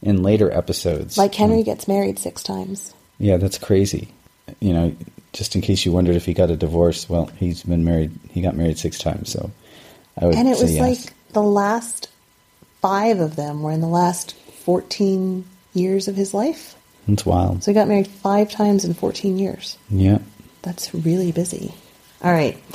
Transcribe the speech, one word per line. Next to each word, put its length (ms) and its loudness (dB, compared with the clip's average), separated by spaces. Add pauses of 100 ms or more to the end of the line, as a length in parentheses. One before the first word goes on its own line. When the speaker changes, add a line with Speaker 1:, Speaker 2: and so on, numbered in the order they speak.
Speaker 1:
in 220 2
later 280 4
episodes. 640 -2
Speaker 2:
Like 200 2
Henry 220 4
Speaker 1:
Um, 40 2
Speaker 2:
gets 240 -4
married 320 0
six 240 -10
times. 500 -10 (260)
Speaker 1:
Yeah, 180 2
that's 220 0
crazy. 500 0 (520)
You 140 2
know, 180 2 (400)
just 220 -8
in 80 0
case 240 0
you 60 2
wondered 240 4
if 80 -2
he 100 -2
got 160 2
a 60 0
divorce, 520 0
well, 180 0 (120)
he's 240 -4
been 220 0
married, 280 0 (180)
he 120 -4
got 140 0
married 220 0
six 200 -6
times, 320 -6
so 200 -8 (680)
I 60 2
would 100 4
Speaker 2:
And 120 4
it 80 2
Speaker 1:
say 60 2
Speaker 2:
was, 120 2
Speaker 1:
yes. 60 0 (260)
Speaker 2:
like, 80 -20 (180)
the 100 0
last 680 0 (720)
five 400 2
of 160 -2
them 260 -6
were 100 -4
in 80 -2
the 80 -2
last 460 0 (300)
fourteen 800 -2 (300)
years 340 0
of 80 -4
his 160 -2
life. 420 -4 (340)
Speaker 1:
That's 180 2
wild. 380 0
Speaker 2:
So 60 0
he 40 4
got 140 4
married 180 2
five 440 0
times 340 2
in 100 -2
fourteen 440 -2
years. 380 -6 (140)
Speaker 1:
Yeah. 280 4 (440)
Speaker 2:
That's 320 -10
really 380 0
busy. 420 -6 (480)
All 100 4
right. 280 0 (140)